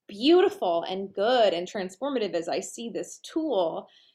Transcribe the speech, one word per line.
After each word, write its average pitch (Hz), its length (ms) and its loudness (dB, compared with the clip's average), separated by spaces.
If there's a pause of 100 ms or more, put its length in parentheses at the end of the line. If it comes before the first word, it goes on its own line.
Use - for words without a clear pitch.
beautiful 220 800 4
and 196 280 -6
good 220 420 4
and 175 120 -4
transformative 208 680 -4
as 165 140 -2
I 156 120 -2
see 233 300 -10
this - 280 -10
tool, 202 720 -2 (260)